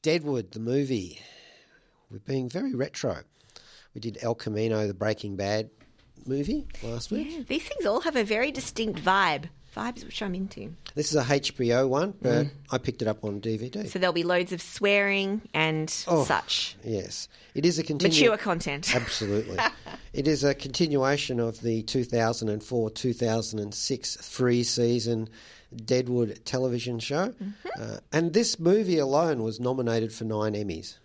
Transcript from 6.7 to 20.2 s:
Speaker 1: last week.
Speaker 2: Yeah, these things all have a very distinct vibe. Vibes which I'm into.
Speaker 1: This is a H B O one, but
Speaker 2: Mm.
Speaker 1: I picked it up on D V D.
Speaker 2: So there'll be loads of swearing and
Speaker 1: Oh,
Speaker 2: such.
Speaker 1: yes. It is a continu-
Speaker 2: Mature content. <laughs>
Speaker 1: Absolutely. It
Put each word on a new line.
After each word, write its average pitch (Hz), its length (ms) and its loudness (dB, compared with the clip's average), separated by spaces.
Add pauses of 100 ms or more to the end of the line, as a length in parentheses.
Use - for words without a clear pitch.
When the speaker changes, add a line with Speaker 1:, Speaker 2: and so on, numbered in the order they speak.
Speaker 1:
last 117 280 -6
week. 214 200 -2
Speaker 2:
Yeah, 330 180 -8
these 294 160 -2
things 554 220 -4
all 220 160 2
have 311 140 0
a 226 80 2
very 220 280 0
distinct 220 500 -4
vibe. 165 440 4 (280)
Vibes 240 320 -8
which - 160 -8
I'm 190 120 -4
into. 180 380 -8 (220)
Speaker 1:
This 151 180 -2
is 151 40 4
a 131 180 4
H 143 200 0
B 120 200 2
O 131 120 4
one, 156 360 2
but 127 240 4
Speaker 2:
Mm. 139 40 -6 (220)
Speaker 1:
I 131 60 0
picked 120 240 -4
it 110 60 2
up 107 160 -2
on 101 160 -4
D 110 180 -2
V 117 100 -6
D. 202 200 -6
Speaker 2:
So - 100 -6
there'll 180 160 2
be 170 80 0
loads 180 300 2
of 175 100 -6
swearing 202 800 2 (100)
and 156 400 2 (160)
Speaker 1:
Oh, 160 160 4
Speaker 2:
such. - 580 -2
Speaker 1:
yes. 98 460 -6 (260)
It 143 120 2
is 165 120 4
a 160 60 -2
continu- 151 200 -2
Speaker 2:
Mature 185 340 6
content. 165 560 -2
<laughs> - 20 4
Speaker 1:
Absolutely. 110 640 0 (560)
It 139 120 0